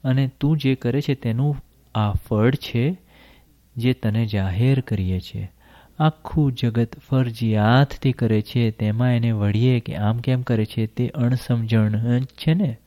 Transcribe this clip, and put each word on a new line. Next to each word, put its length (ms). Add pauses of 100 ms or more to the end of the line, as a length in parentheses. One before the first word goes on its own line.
અને 260 (100)
તું 180
જે 180
કરે 260
છે 140
તેનું 420 (380)
આ 160
ફળ 440
છે, 420 (800)
જે 160
તને 320
જાહેર 540
કરીએ 400
છીએ." 300 (500)
આખું 540
જગત 460
ફરજિયાતથી 1120
કરે 300
છે, 300
તેમાં 440
એને 160
વળીએ 480
કે 160
આમ 220
કેમ 240
કરે 240
છે, 220
તે 200
અણસમજણ 1120
જ 60
છે 280
ને. 340